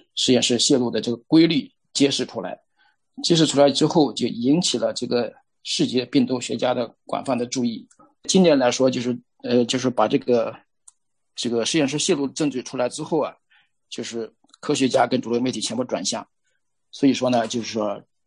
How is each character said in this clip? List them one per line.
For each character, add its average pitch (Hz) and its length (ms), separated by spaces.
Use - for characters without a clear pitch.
实 - 180
验 120 80
室 120 160
泄 135 200
露 123 120
的 113 100
这 110 120
个 117 60
规 160 280
律 165 260
揭 143 160
示 123 160
出 - 160
来。 90 200
揭 170 120
示 160 100
出 135 140
来 143 100
之 131 160
后， 156 260
就 120 160
引 123 320
起 - 180
了 110 160
这 - 140
个 120 260
世 - 240
界 120 180
病 131 200
毒 127 160
学 120 160
家 123 160
的 123 220
广 - 180
泛 131 140
的 120 80
注 123 180
意。 113 240
今 190 200
年 151 160
来 127 100
说， 131 200
就 127 100
是， 120 180
呃， 123 200
就 120 160
是 123 100
把 113 180
这 139 120
个， 117 340
这 - 160
个 117 160
实 - 120
验 147 100
室 143 100
泄 160 160
露 143 140
证 143 240
据 127 100
出 - 140
来 123 140
之 131 140
后 156 180
啊， 104 160
就 - 160
是 117 300
科 - 160
学 131 140
家 127 180
跟 120 140
主 113 100
流 120 80
媒 127 120
体 107 100
全 113 160
部 127 80
转 104 180
向。 - 240
所 - 160
以 131 60
说 127 160
呢， 117 180
就 117 140
是 104 60
说， 104 360